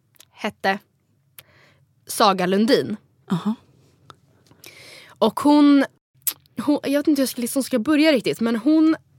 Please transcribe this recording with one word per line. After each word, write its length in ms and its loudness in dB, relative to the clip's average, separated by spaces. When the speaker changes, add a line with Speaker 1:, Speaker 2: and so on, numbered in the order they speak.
Speaker 1:
hette 480 -6
Saga 380 0
Lundin. 520 0
Speaker 2:
Aha. 220 -4
Speaker 1:
Och 320 -2
hon, 460 4
hon, 220 -2
jag 160 -2
vet 80 -2
inte 120 2
hur 40 0
jag 60 -2
ska, 120 -10
liksom 220 -4
ska 160 -4
börja 320 2
riktigt, 280 -2
men 160 -2
hon 400 2